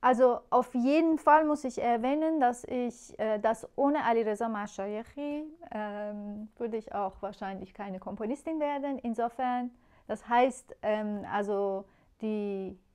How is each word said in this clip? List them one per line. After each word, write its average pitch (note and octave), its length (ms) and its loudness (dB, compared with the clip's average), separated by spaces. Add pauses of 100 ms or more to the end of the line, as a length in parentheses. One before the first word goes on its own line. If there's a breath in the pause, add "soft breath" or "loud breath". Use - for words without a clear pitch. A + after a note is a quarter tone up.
Also B3 380 6 (100)
auf B3 260 2
jeden D4+ 420 4
Fall D#4 280 8
muss D4+ 180 0
ich B3+ 180 -4
erwähnen, C#4 580 2
dass A#3+ 260 0
ich, B3 520 -6
äh, G#3+ 220 -2
dass A3+ 360 0
ohne C#4+ 280 2
Alireza A3+ 440 2
Mashayekhi, A3+ 960 -6 (260)
ähm, G#3 840 -8
würde A3+ 200 -4
ich - 160 -10
auch F#3+ 280 -4
wahrscheinlich F#3+ 520 -8
keine G3 240 -10
Komponistin C4+ 640 -6
werden. C#4+ 400 -2
Insofern, B3 720 -2 (360 soft breath)
das G#3+ 200 -8
heißt, A#3+ 560 2
ähm, G#3+ 480 -2
also G3 540 0 (360 soft breath)
die G3+ 560 -4 (180)